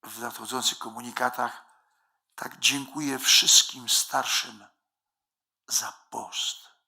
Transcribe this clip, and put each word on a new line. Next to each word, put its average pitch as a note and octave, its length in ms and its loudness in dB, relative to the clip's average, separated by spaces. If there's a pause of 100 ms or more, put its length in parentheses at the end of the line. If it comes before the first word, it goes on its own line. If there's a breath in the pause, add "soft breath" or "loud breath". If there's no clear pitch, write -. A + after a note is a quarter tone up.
w G2+ 160 -16
nadchodzących A#2+ 600 -4
komunikatach, A#2+ 840 -4 (720)
tak - 240 -12
dziękuję C#3 600 0
wszystkim - 680 6
starszym - 800 0 (1000)
za - 260 -2 (180)
post. - 580 -8 (200)